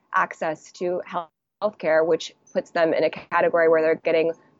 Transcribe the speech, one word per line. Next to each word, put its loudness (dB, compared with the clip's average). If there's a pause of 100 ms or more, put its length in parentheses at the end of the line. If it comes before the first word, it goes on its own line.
(160)
access -4
to -6
health, -10 (320)
healthcare, 0
which -2 (180)
puts -6
them 2
in 0
a 0
category 0
where 4
they're 2
getting 0 (280)